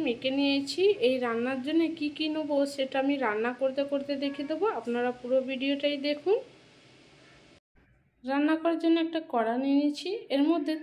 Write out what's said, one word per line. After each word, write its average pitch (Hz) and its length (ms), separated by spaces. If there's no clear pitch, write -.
মেখে 262 280
নিয়েছি। 277 520
এই 254 180
রান্নার 240 440
জন্য 311 200
কি 294 160
কি 311 180
নেবো 302 280
সেটা 269 340
আমি 277 160
রান্না 226 380
করতে 269 300
করতে 277 320
দেখে 277 280
দেবো, 311 200
আপনারা 240 360
পুরো 247 280
ভিডিওটাই 277 640
দেখুন। 294 340
রান্না 285 320
করার 330 240
জন্য 330 200
একটা 330 200
কড়া 233 260
নিয়ে 277 220
নিয়েছি, 294 320
এর 277 160
মধ্যে 320 280